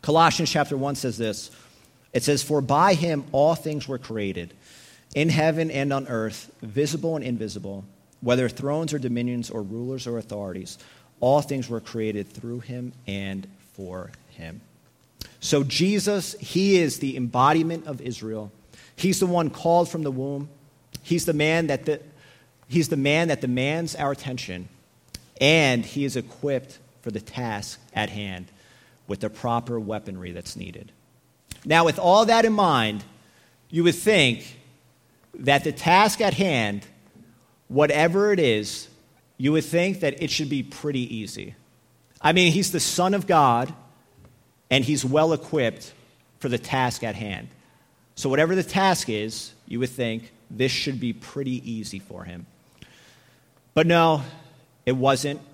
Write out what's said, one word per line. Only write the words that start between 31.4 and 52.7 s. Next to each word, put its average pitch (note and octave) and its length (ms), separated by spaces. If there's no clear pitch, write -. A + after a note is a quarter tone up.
Now, E3 200
with D#3+ 140
all F#3+ 280
that A3+ 180
in A3+ 80
mind, B2+ 520
you E3 140
would E3+ 100
think D#3+ 600
that C#3 280
the D#3 100
task G3 480
at G3+ 140
hand, A#2 500
whatever D#3 640
it F#3 80
is, G#2+ 480
you C3+ 160
would D#3 120
think F3+ 360
that C#3+ 200
it D#3 100
should D3 200
be C#3 140
pretty C3 520
easy. G2+ 380
I D#3 120
mean, F3 200
he's F3+ 200
the E3 80
Son F#3 340
of G3 120
God, C3 460
and C3 140
he's C3 200
well D3+ 280
equipped D3 600
for C#3+ 80
the A#2+ 100
task B2+ 460
at G#2+ 100
hand. G#2 340
So - 120
whatever D3+ 260
the F#3+ 100
task G3 440
is, A2 440
you A#2 120
would B2+ 120
think A#2 420
this B2+ 220
should C3 260
be A#2+ 140
pretty B2+ 580
easy G#2+ 300
for F#2 240
him. F2 220